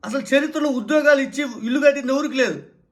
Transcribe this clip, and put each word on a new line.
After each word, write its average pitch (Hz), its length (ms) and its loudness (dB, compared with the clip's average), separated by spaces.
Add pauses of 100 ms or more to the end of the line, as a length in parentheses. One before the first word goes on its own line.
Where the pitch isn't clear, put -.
అసలు 240 240 -4
చరిత్రలో 294 400 0 (100)
ఉద్యోగాలు 285 460 4
ఇచ్చి 262 160 -6 (240)
ఇల్లు 254 200 -2
కట్టింది 269 280 2
ఎవరికి 277 280 -2
లేదు. 165 160 -2 (340)